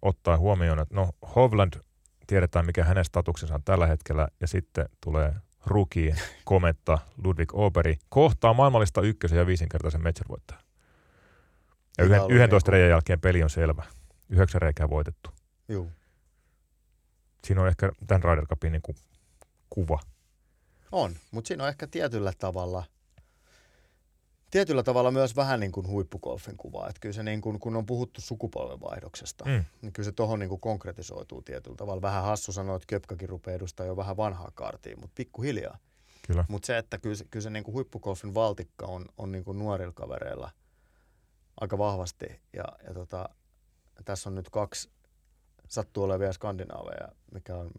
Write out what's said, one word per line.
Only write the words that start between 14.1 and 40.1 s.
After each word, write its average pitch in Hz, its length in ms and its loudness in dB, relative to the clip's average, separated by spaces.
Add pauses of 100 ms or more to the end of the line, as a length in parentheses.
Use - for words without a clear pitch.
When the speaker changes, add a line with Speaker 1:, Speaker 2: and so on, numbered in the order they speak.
Speaker 1:
Yhdeksän 92 340 4
reikää 76 280 0
voitettu. 76 400 -4 (380)
Speaker 2:
Juu. 92 220 -6 (1500)
Speaker 1:
Siinä 95 180 2
on 92 60 4
ehkä 92 240 0 (140)
tän 95 160 4
Ryder 80 240 2
Cupin, - 260 -2
niinku, 78 220 -4 (760)
kuva. 80 280 -2 (920)
Speaker 2:
On, 120 220 -2 (160)
mut 113 160 -10
siinä 98 160 -6
on 139 60 -2
ehkä 143 180 -8
tietyllä 117 520 -4
tavalla – 90 460 -6 (1700)
tietyllä 156 320 2
tavalla 123 280 4
myös 131 260 0
vähän, 135 240 2
niin 98 120 -4
kuin, 92 140 -6
huippugolfin - 720 -8
kuva. - 320 -12
Et - 100 -14
kyllä 104 140 -10
se, 110 100 -10
niin 107 180 -4
kuin, 107 200 -6
kun 113 160 -6
on 110 100 -4
puhuttu 120 340 -6
sukupolvenvaihdoksesta, - 1200 -12
Speaker 1:
Mm. 123 200 0 (180)
Speaker 2:
niin 107 100 -14
kyllä 104 140 -8
se 104 60 -8
tohon, 110 260 -2
niin 98 100 -6
kuin, 92 120 -8
konkretisoituu 90 840 -10
tietyllä 64 340 -16
tavalla. 95 260 -10
Vähän 98 220 -2
hassu 104 280 -4
sanoa, 95 240 -6
että 92 120 -12
Köpkäkin 92 400 -8
rupeaa 92 280 -10
edustamaan 92 320 -10
jo 92 80 -8
vähän 95 200 -6
vanhaa 98 380 -6
kaartia, - 420 -14
mut - 180 -20
pikkuhiljaa. 123 640 -8 (480)
Speaker 1:
Kyllä. 87 220 0
Speaker 2:
Mut 101 160 -10
se, 120 140 -2
että 110 200 -10
kyllä 104 180 -6
se, 104 140 -14
kyllä 107 140 -10
se, 110 60 -10
niin 107 140 -8
kuin, 107 100 -14
huippugolfin 104 600 -8
valtikka 101 520 -4
on, 90 180 -12 (140)
on, 98 140 -10
niin 92 120 -10
kuin, 98 140 -10
nuorilla 95 340 -6
kavereilla - 580 -12 (1080)